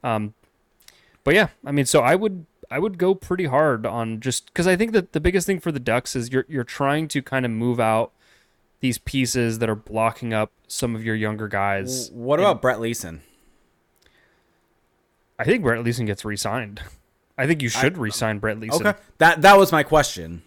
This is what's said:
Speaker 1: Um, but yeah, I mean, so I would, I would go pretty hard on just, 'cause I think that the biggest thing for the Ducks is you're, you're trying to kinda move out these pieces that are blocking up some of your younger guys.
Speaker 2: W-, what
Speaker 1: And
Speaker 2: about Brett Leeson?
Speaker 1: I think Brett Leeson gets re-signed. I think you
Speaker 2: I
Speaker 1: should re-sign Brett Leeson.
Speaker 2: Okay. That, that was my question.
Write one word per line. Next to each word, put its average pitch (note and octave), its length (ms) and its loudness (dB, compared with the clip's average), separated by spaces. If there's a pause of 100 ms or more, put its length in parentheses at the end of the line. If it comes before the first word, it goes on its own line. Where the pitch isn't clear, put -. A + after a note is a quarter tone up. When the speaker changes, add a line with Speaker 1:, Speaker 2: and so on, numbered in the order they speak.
Speaker 1:
Um, A2 280 -4 (920)
but D3+ 100 4
yeah, G3+ 120 4 (180)
I C#3+ 80 -8
mean, C#3+ 120 2
so D3 160 4
I C3 140 4
would, F#3+ 300 -2 (260)
I B2+ 80 -4
would F#3+ 180 -4
go F#3 180 2
pretty F#3 300 -4
hard C3 400 2
on A2+ 340 -4
just, - 340 -6
'cause F3 140 0
I F#3 80 4
think A3 180 0
that A3 200 2
the D#3+ 80 0
biggest F3+ 260 0
thing F#3+ 120 -2
for E3 120 -4
the C#3+ 80 -4
Ducks A#2+ 380 -2
is A#2+ 140 -6
you're, C3 180 0
you're C3+ 160 -4
trying D3 440 -2
to C#3+ 120 -4
kinda C3 280 -4
move A#2 300 -2
out A2 320 2 (720)
these B2 160 0
pieces A#2+ 600 -2
that A2+ 100 0
are G#2+ 60 0
blocking A2+ 580 -4
up G#2+ 180 -2 (160)
some A#2 280 -4
of A2+ 100 -8
your A2 100 -2
younger G#2+ 340 -4
guys. G2+ 600 -4
Speaker 2:
W-, A#2 160 -14
what D3 140 2
Speaker 1:
And G3 80 4
Speaker 2:
about D3 140 0
Brett B2 200 0
Leeson? F#2+ 400 -6 (2250)
Speaker 1:
I - 60 -2
think G#3 180 2
Brett A#2 200 0
Leeson A#2 220 -2
gets G2+ 200 -6
re-signed. G#2 560 -6 (560)
I C3+ 100 -2
think D#3 140 0
you B2+ 60 -2
Speaker 2:
I A#2 140 -2
Speaker 1:
should D#3+ 160 0
re-sign A2 420 -4
Brett G#2+ 200 -4
Leeson. A2+ 260 -2
Speaker 2:
Okay. G3+ 120 0 (200)
That, D#3+ 240 4
that G3 160 12
was G3 140 6
my D3+ 120 2
question. F2 640 0